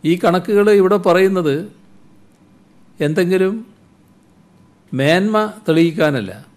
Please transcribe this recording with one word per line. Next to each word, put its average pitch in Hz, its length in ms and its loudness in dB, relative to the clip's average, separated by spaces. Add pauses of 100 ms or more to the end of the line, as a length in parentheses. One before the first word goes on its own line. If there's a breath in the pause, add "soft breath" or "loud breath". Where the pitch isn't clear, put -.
ഈ 160 180 0
കണക്കുകൾ 202 500 0
ഇവിടെ 202 260 4 (100)
പറയുന്നത് 180 480 2 (1400)
എന്തെങ്കിലും 180 540 0 (1400)
മേന്മ 175 460 0 (260)
തെളിയിക്കാനല്ല 156 680 0 (260)